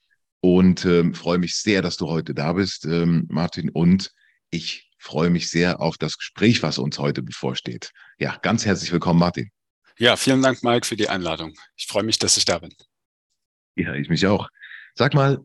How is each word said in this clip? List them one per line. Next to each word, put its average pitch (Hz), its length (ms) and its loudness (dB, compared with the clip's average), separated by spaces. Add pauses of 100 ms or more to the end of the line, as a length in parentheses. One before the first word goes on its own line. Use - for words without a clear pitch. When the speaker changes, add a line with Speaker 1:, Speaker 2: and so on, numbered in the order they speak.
(400)
Speaker 1:
Und, 92 440 4
ähm, 87 300 4
freue 87 240 -2
mich 87 180 -4
sehr, 101 240 0
dass 85 160 -4
du 82 120 -4
heute 78 260 -4
da 73 180 -2
bist, 95 320 -2
ähm, 82 460 2
Martin. 85 400 -4
Und 87 420 2 (380)
ich - 480 -8
freue 87 320 0
mich 87 180 0
sehr 87 320 0
auf 82 160 -2
das - 220 -6
Gespräch, - 440 0
was 78 140 -2
uns 71 220 -6
heute 71 240 -2
bevorsteht. 62 680 -10 (260)
Ja, - 240 -4
ganz 110 240 0
herzlich 87 260 0
willkommen, 85 280 2
Martin. 85 280 0 (480)
Speaker 2:
Ja, 117 200 4
vielen 131 260 2
Dank, 131 200 2
Mike, 120 240 0
für 113 100 -6
die 104 120 0
Einladung. 80 460 -6 (220)
Ich - 100 -12
freue 104 160 -2
mich, 110 160 0
dass - 180 2
ich - 80 0
da 90 140 0
bin. 82 160 -16 (1000)
Speaker 1:
Ja, 82 200 -4
ich 71 160 -6
mich 82 160 0
auch. 98 220 0 (480)
Sag 139 180 0
mal, 139 300 2